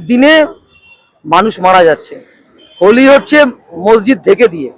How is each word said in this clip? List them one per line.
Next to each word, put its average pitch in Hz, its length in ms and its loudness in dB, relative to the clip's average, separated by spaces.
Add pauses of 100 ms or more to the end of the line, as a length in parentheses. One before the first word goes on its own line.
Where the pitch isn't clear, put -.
দিনে 247 260 0 (920)
মানুষ 180 340 -2
মারা 185 240 2
যাচ্ছে, 156 320 -2 (680)
হোলি 226 260 2
হচ্ছে 277 300 2 (480)
মসজিদ 220 400 0
ঢেকে 202 220 0
দিয়ে 160 300 -8